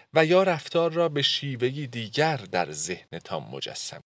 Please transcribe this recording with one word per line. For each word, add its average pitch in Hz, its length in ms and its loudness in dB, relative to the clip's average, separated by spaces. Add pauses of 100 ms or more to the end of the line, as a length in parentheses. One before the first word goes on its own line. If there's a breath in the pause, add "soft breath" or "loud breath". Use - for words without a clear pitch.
(140)
و 160 120 6
یا 180 160 6
رفتار 170 500 0
را 170 160 2
به 143 140 0
شیوه‌ی 135 640 -2
دیگر 120 500 0
در 92 360 -2
ذهنتان 82 720 -8
مجسم - 640 -10